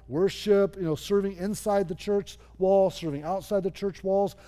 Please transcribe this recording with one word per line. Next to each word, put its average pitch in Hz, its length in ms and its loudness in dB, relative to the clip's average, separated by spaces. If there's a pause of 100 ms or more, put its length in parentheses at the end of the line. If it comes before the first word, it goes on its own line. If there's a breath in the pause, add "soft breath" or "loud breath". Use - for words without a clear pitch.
worship, 196 680 2
you 190 60 -6
know, 160 120 0
serving 196 400 -2
inside 202 540 -2
the 180 60 -8
church - 420 -4 (200 soft breath)
wall, 190 320 4
serving 151 340 -6
outside 190 400 -2
the 185 80 -2
church - 300 -6
walls, 196 360 0 (100)